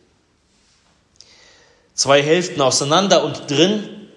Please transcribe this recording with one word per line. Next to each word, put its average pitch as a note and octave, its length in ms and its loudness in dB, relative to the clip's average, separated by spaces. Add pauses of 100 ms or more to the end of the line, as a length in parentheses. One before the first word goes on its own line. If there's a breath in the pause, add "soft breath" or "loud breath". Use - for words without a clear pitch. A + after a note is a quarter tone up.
(1900 soft breath)
Zwei C#3+ 280 2
Hälften D#3+ 380 0
auseinander D#3 640 2
und C#3+ 260 -8
drin G3 680 -2